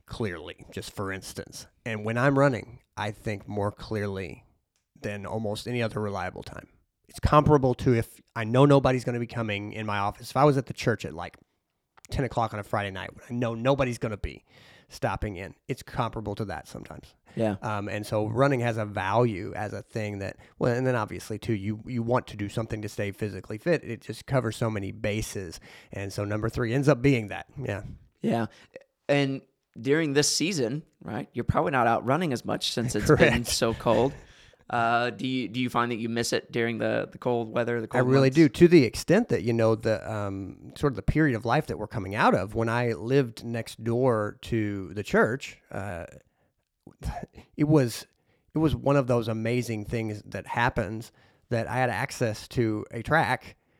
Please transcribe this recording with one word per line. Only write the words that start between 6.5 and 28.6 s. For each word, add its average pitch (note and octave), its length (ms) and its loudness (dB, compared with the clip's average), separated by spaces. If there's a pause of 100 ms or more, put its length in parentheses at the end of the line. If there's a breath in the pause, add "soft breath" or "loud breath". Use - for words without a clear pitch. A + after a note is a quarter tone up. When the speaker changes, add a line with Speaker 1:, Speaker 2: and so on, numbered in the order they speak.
Speaker 1:
It's - 120 -18
comparable C#3+ 560 6
to B2+ 180 2
if - 260 -2 (160)
I A#2 80 -2
know B2 220 6
nobody's C3 380 6
gonna A#2+ 160 -2
be A#2 60 -4
coming G#2+ 460 -4
in A2 140 -6
my G#2 120 -2
office. G#2 320 -4
If - 60 -4
I C3+ 80 6
was D3 140 6
at C3 80 -2
the - 80 -10
church - 300 -2
at, D2 100 -10
like, E2+ 220 -12 (720)
ten C#3+ 140 -2
o'clock A2+ 280 -2
on G#2+ 80 -6
a - 20 -4
Friday G#2 280 -4
night, F#2 240 -10
when - 160 -20
I A#2+ 80 -6
know A#2 160 -2
nobody's B2 440 0
gonna A2 200 -6
be - 260 -10 (460 soft breath)
stopping G2+ 460 -4
in, F#2 180 -10 (140)
it's - 140 -6
comparable A2 520 -4
to A2 120 -4
that E2 220 -8
sometimes. - 460 -16 (220 loud breath)
Speaker 2:
Yeah. G#2 260 0
Speaker 1:
Um, G#2 260 -4
and G#2 180 -4
so G#2+ 200 0
running B2+ 340 2
has A#2 180 0
a A2 60 -2
value G2+ 720 0
as G#2+ 180 -6
a G#2 100 -8
thing G#2 360 -6
that, G2 180 -8 (220 soft breath)
well, A#2+ 160 2
and B2+ 120 0
then B2+ 100 2
obviously G#2+ 420 -4
too, - 140 -2
you, G#2+ 340 -2
you A#2+ 160 -2
want A#2+ 260 2
to - 80 -12
do G#2 120 -4
something A2 340 -6
to G#2+ 60 -6
stay G2+ 240 -6
physically G2+ 460 -8
fit. E3 260 0
It A2 160 -10
just - 260 -12
covers A#2+ 300 2
so A#2 140 0
many G2+ 220 -4
bases. G#2 680 -4 (320 loud breath)
And G2 200 -6
so G#2 120 -4
number G#2+ 240 -2
three A#2 240 -2
ends C3+ 160 2
up C3+ 140 4
being B2 260 2
that. F#2 180 -10 (160)
Yeah. G#2 200 -4 (400)
Speaker 2:
Yeah. A#2 240 0 (640 loud breath)